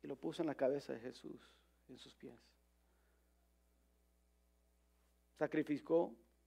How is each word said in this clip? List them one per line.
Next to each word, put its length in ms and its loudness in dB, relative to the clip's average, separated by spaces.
y 40 -6
lo 80 -4
puso 280 -2
en 40 2
la 60 2
cabeza 400 2
de 60 -6
Jesús, 420 -12
en 80 -16
sus 160 -20
pies. 240 -18
¿Sacrificó? 720 2